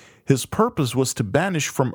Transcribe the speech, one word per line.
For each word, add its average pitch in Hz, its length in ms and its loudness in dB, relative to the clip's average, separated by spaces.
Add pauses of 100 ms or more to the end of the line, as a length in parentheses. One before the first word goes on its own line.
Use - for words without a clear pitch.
(240)
His 135 220 2
purpose 208 480 0
was 127 200 0
to 120 100 -2
banish 151 440 0
from 127 260 0